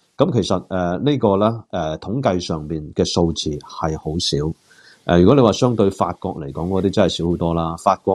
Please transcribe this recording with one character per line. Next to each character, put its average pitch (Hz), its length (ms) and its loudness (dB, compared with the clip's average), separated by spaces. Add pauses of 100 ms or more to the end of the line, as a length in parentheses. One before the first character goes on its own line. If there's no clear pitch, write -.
(160)
咁 - 160 0
其 117 100 2
實， 90 280 -2
呃， 90 280 -2
呢 139 200 0
個 107 180 2
呢， 110 340 0
呃， 78 280 -4
統 123 240 -6
計 95 180 0
上 82 220 -6
面 76 200 -8 (120)
嘅 92 100 2
數 85 300 2
字 - 240 -6
係 78 400 -6
好 78 200 -6
少。 76 320 -2 (540)
呃， 87 160 4
如 90 60 8
果 120 100 6
你 139 60 6
話 107 100 6
相 123 240 0
對 98 140 2
法 90 240 -2
國 92 220 -8
嚟 73 160 -10
講， 78 160 -6
嗰 95 140 0
啲 98 80 2
真 98 140 2
係 85 60 4
少 82 180 -2
好 85 80 2
多 85 180 0
啦。 82 220 -2
法 98 200 2
國 - 180 0